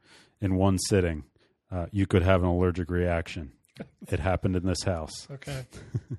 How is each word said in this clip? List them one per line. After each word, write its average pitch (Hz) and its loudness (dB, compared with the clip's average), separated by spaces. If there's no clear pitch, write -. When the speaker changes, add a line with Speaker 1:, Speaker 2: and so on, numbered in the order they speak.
Speaker 1:
in 95 0
one 95 4
sitting. 87 0
Uh, 87 -6
you 98 0
could 92 4
have 92 6
an 90 2
allergic 90 0
reaction. 85 -2
Speaker 2:
<laughs> - -20
Speaker 1:
It 92 0
happened 92 0
in 87 -2
this 87 -2
house. 80 -6
Speaker 2:
Okay. 135 -12
<laughs> - -20